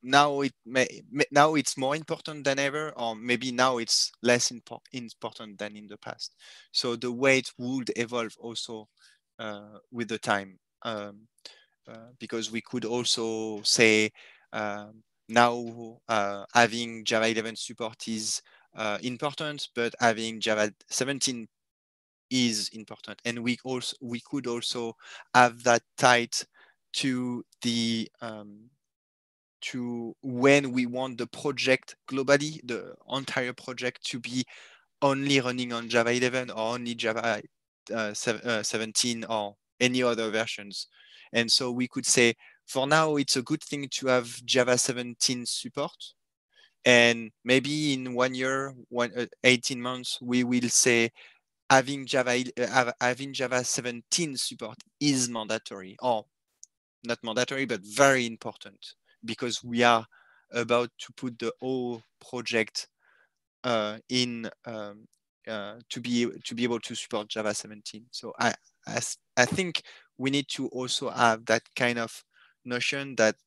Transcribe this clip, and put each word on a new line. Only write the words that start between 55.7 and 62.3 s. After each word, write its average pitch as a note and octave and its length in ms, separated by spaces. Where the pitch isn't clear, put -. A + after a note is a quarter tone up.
or A#2 260
not A#2 200
mandatory, B2 420
but A2 160
very B2+ 460
important, - 680
because A2+ 380
we A#2+ 180
are A#2 240
about A#2+ 480
to - 140
put A#2+ 260
the A2+ 200
whole B2 440
project, A2+ 580